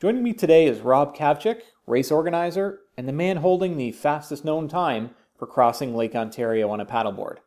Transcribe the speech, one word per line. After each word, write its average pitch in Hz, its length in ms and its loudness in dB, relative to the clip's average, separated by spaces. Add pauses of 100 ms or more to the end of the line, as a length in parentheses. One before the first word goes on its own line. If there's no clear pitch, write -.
Joining 240 240 0
me 233 80 -2
today 160 340 6
is 113 140 0
Rob 131 360 2
Kavchuk, 151 440 0 (260)
race 123 240 0
organizer, 170 720 0 (160)
and 127 100 -8
the 135 60 -6
man 175 240 -2
holding 180 400 2
the 123 160 -4
fastest 147 520 -4
known 156 220 -2
time 139 440 -2 (280)
for 123 80 -12
crossing 120 480 0
Lake 113 200 -2
Ontario 113 560 -2
on 104 100 -4
a 104 60 -8
paddleboard. 104 600 -4